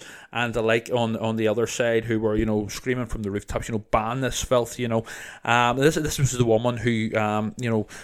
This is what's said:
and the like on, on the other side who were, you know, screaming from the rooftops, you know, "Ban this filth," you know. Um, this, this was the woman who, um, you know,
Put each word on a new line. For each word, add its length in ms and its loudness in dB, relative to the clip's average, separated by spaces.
and 200 -2
the 80 -2
like 320 2
on, 240 2
on 200 -2
the 100 2
other 200 2
side 380 0
who 140 0
were, 160 0
you 100 2
know, 220 0
screaming 380 -4
from 160 -8
the 100 -4
rooftops, 380 -6
you 60 -6
know, 160 -6
"Ban 300 0
this 220 -2
filth," 360 0
you 80 -2
know. 180 0
Um, 320 4
this, 180 4
this 240 -2
was 120 4
the 140 2
woman 320 4
who, 380 0
um, 420 0
you 120 -2
know, 180 0